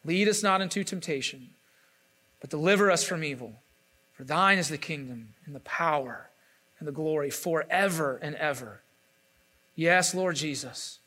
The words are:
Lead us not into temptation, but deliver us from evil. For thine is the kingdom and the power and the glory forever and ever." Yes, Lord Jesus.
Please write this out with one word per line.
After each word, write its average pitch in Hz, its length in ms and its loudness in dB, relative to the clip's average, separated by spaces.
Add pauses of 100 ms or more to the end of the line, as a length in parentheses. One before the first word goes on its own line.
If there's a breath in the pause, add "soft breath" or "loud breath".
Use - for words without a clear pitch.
Lead 185 240 2
us 208 140 2
not 190 180 4
into 190 240 -2
temptation, 139 640 -6 (880 soft breath)
but 139 100 -14
deliver 190 400 4
us 170 140 4
from 160 200 -4
evil. 120 360 -8 (520)
For 139 120 -16
thine 185 340 6
is 151 100 0
the 151 100 -6
kingdom 127 560 -10 (100)
and 143 100 -14
the 127 60 -14
power 147 720 -2 (480 soft breath)
and 156 100 -8
the 143 40 -6
glory 151 380 0
forever 160 920 0
and 151 140 -6
ever." 127 460 -4 (920)
Yes, 175 400 4
Lord 180 220 0
Jesus. 135 720 -8